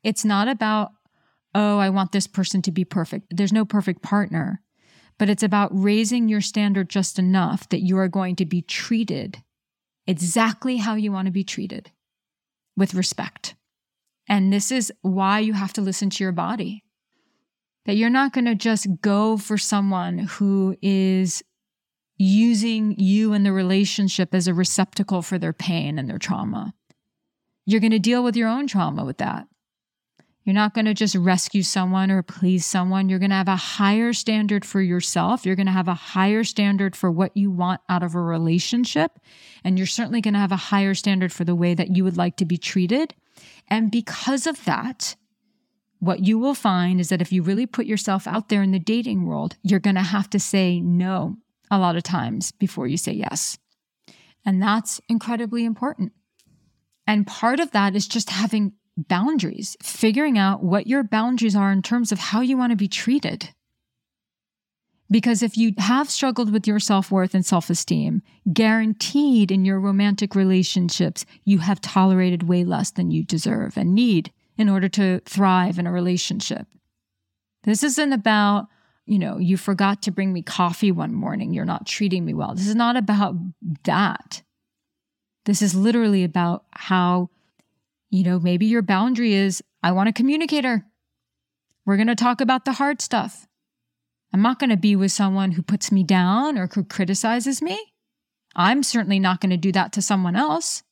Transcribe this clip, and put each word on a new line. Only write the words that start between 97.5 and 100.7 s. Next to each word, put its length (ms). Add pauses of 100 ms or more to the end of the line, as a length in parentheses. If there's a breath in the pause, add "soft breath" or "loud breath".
me. 180 (760)
I'm 280
certainly 360
not 220
gonna 160
do 140
that 220
to 80
someone 340
else. 560